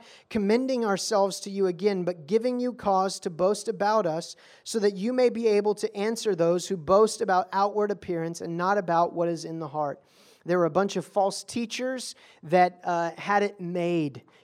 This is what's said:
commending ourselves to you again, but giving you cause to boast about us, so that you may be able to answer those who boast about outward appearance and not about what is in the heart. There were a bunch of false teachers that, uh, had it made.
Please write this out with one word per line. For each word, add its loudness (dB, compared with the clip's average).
commending 0
ourselves 0
to -10
you 0
again, 0
but -6
giving 0
you -2
cause 0
to -6
boast 0
about 0
us, -4
so -4
that 2
you -2
may 4
be -2
able 4
to -4
answer -2
those 2
who -4
boast 4
about 0
outward 0
appearance -4
and -6
not 0
about 2
what 0
is -6
in -8
the -8
heart. -4
There 2
were 4
a 2
bunch 0
of -6
false -2
teachers -6
that, 4
uh, -2
had 0
it -4
made. -2